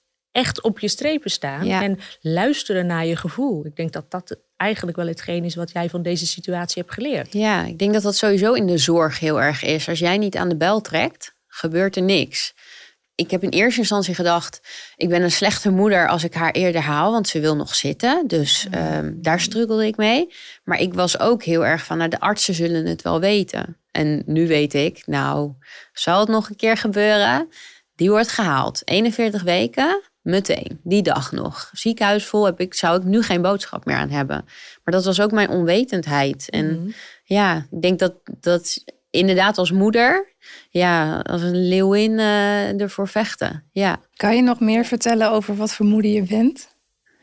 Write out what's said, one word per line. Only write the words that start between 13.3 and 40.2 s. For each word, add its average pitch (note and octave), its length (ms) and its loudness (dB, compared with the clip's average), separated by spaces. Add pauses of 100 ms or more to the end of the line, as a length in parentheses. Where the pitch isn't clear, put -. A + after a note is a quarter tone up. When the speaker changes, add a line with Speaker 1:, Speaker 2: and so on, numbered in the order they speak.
Speaker 2:
heb F#3 120 -2
in F#3+ 60 -2
eerste A3+ 320 2
instantie G3 340 0
gedacht, E3+ 460 -2 (360)
"Ik F3 120 -2
ben F3 140 2
een F3 80 2
slechte G3+ 400 0
moeder F#3+ 380 4
als E3 160 0
ik E3+ 100 -6
haar E3 180 0
eerder F3 280 0
haal, D3+ 320 0
want A3 160 0
ze D#3+ 120 -2
wil D#3 160 2
nog D3 180 -4
zitten." B3+ 520 0
Dus, D#3+ 400 0
Speaker 1:
Mm. F#3+ 80 -8
Speaker 2:
ehm, D#3 400 -2
daar E3 260 0
struggelde A3 460 0
ik G#3+ 100 -2
mee. A#3 300 2 (380)
Maar - 160 -2
ik F3+ 140 0
was F3+ 240 0
ook A#3+ 240 2
heel E3 240 2
erg D#3 180 0
van, D#3+ 120 -6
"Nou, E3 140 0
de - 100 -4
artsen G3+ 340 -2
zullen E3 320 0
het E3 160 -6
wel E3 180 0
weten." F#3+ 560 -2 (140)
En D3+ 360 0
nu D#3+ 200 2
weet D3 280 2
ik, D3 320 -2
nou, C#3+ 460 -2 (400)
zal F3+ 280 2
het G#3+ 80 2
nog A3 200 0
een G#3 80 -14
keer A3 200 2
gebeuren? G#3+ 720 2 (460)
Die F3+ 160 2
wordt A3 220 4
gehaald. D3+ 520 0
Eenenveertig G#3+ 580 0
weken, A#3 580 0 (220)
meteen. - 600 -2
Die F#3+ 200 2
dag D3 300 0
nog. - 400 -8
Ziekenhuis G#3 520 0
vol G#3 200 2
heb F#3 160 0
ik, F3+ 140 -4
zou F3 260 2
ik F#3 40 -6
nu G3+ 180 4
geen F3 200 0
boodschap G3 420 -2
meer D3 120 -2
aan C#3 140 -2
hebben. C#3 340 -4 (400)
Maar E3+ 100 0
dat F#3 100 2
was F#3+ 160 0
ook G#3 120 4
mijn G#3 160 2
onwetendheid. E3 1040 0
En D#3+ 160 -2 (140)
Speaker 1:
Mhm. F#3 100 -6 (340)
Speaker 2:
ja, F#3 460 0
ik E3 120 -6
denk F3+ 160 2
dat, F3+ 160 0 (260)
dat - 440 -2 (260)
inderdaad F#3 480 2
als F3+ 140 0
moeder, A#3 640 2 (360)